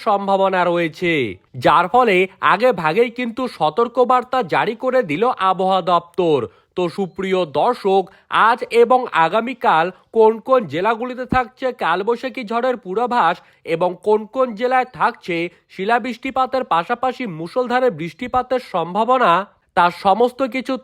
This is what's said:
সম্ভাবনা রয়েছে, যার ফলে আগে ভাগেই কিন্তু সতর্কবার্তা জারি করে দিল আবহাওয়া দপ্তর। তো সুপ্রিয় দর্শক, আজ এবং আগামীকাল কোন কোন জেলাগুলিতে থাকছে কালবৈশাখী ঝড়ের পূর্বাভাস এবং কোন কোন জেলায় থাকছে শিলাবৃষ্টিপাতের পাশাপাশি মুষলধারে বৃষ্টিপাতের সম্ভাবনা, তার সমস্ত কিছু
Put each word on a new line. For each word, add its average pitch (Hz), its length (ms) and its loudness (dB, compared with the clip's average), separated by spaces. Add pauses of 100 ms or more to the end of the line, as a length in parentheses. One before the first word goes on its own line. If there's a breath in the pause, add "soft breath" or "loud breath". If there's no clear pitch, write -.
সম্ভাবনা 196 580 0
রয়েছে, 170 500 -2 (500)
যার 170 300 4
ফলে 233 240 4 (360 soft breath)
আগে 226 160 2 (120)
ভাগেই 208 380 0
কিন্তু 240 240 -6 (140)
সতর্কবার্তা 247 840 0 (140)
জারি 156 300 0
করে 254 160 0 (120)
দিল 190 120 -2 (260)
আবহাওয়া 185 420 0
দপ্তর। 170 480 0 (380 soft breath)
তো 180 60 -2 (140)
সুপ্রিয় 190 420 -4 (200)
দর্শক, 196 440 0 (440 soft breath)
আজ 240 120 2 (240)
এবং 254 160 4 (260)
আগামীকাল 214 600 0 (320 soft breath)
কোন 220 160 6 (140)
কোন 262 120 4 (140)
জেলাগুলিতে 240 520 -4 (100)
থাকছে 254 300 -4 (180)
কালবৈশাখী 220 680 -2
ঝড়ের 240 320 -2
পূর্বাভাস 202 520 0 (380 soft breath)
এবং 175 160 0 (180)
কোন 214 140 2 (120)
কোন 262 140 0 (120)
জেলায় 254 280 0 (120)
থাকছে 196 360 -4 (380 soft breath)
শিলাবৃষ্টিপাতের 254 880 -2 (100)
পাশাপাশি 240 500 -2 (160)
মুষলধারে 247 500 -2 (100)
বৃষ্টিপাতের 247 640 -4 (120)
সম্ভাবনা, 202 580 2 (460)
তার 175 160 4 (120)
সমস্ত 226 340 2 (160)
কিছু 262 180 -4 (100)